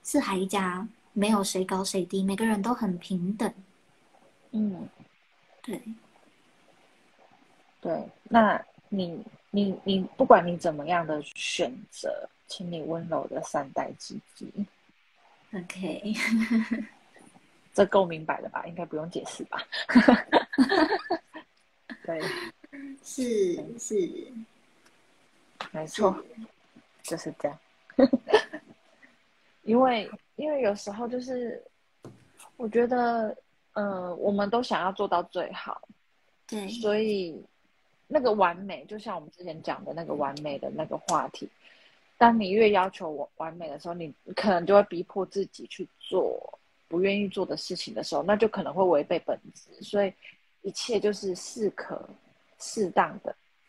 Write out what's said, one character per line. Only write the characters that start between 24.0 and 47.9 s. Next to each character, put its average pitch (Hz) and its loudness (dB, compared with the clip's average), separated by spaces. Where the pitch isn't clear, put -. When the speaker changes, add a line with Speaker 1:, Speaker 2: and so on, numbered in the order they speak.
Speaker 2:
没 156 -8
错， 190 0
Speaker 1:
是。 - -12
Speaker 2:
就 165 -4
是 156 -10
这 147 -2
样。 151 -8
<laughs> - 4
因 226 4
为， 240 4
因 302 -2
为 277 0
有 208 4
时 202 -8
候 233 -6
就 247 -6
是， 247 -6
我 233 -4
觉 233 4
得， 233 2
呃， 185 -4
我 202 0
们 202 2
都 233 4
想 175 0
要 190 0
做 196 -2
到 175 2
最 - -6
好。 - -10
Speaker 1:
对。 202 -6
Speaker 2:
所 214 0
以， 202 -2
那 294 2
个 240 4
完 185 4
美， 180 -12
就 214 -12
像 208 -10
我 170 -8
们 151 -16
之 - -20
前 160 -12
讲 135 -6
的 143 -10
那 165 -8
个 151 -6
完 143 -2
美 147 -6
的 135 -8
那 151 -6
个 151 -6
话 151 0
题， - -14
当 233 8
你 185 -2
越 208 6
要 190 4
求 180 -10
我 143 -8
完 160 -10
美 170 -12
的 143 -10
时 175 -14
候， 170 -6
你 165 -10
可 208 0
能 175 4
就 196 4
会 202 10
逼 175 -6
迫 185 -6
自 196 -4
己 - -16
去 - -10
做 - -2
不 170 0
愿 196 2
意 202 0
做 185 -4
的 156 -4
事 - -8
情 - -10